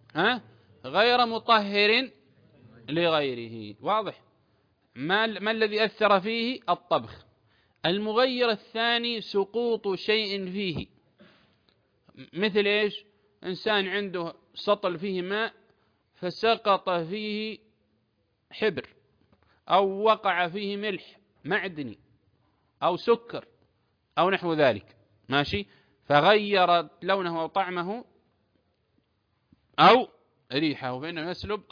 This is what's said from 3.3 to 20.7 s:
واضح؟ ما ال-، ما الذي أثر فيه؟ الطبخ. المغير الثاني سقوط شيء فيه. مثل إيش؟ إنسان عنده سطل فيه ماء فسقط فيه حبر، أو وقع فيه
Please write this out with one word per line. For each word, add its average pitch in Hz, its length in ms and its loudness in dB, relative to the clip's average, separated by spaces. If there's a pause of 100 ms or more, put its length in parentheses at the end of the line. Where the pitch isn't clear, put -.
واضح؟ 185 420 -4 (720)
ما 180 300 0
ال-، 202 200 -6
ما 214 60 0
الذي 220 340 0
أثر 208 360 2
فيه؟ 233 480 -4
الطبخ. 160 580 -4 (600)
المغير 226 640 0
الثاني 233 720 -2
سقوط 208 720 -2
شيء 196 560 -2
فيه. 185 360 -4 (1500)
مثل 202 340 0
إيش؟ 208 380 0 (400)
إنسان 196 440 -2
عنده 180 460 -6 (200)
سطل 190 440 -2
فيه 185 240 -4
ماء 208 320 -4 (600)
فسقط 208 760 0
فيه 208 680 -4 (920)
حبر، - 380 -2 (800)
أو 196 340 2
وقع 202 460 2
فيه 202 280 -6